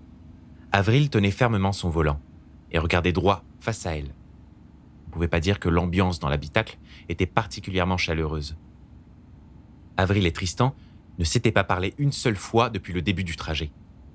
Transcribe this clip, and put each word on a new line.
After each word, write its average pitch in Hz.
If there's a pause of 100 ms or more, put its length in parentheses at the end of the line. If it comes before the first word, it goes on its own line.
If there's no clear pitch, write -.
(720)
Avril 113
tenait 101
fermement 101
son 90
volant 76 (500)
et 82
regardait 82
droit 92 (160)
face -
à 82
elle. 71 (880)
On -
ne -
pouvait 82
pas 85
dire 98
que 90
l'ambiance 87
dans 73
l'habitacle 73 (280)
était 90
particulièrement 92
chaleureuse. 78 (1400)
Avril 95
et 82
Tristan 123 (440)
ne 82
s'étaient 113
pas 98
parlé 92
une 143
seule 110
fois 117
depuis 98
le 90
début 95
du 82
trajet. - (420)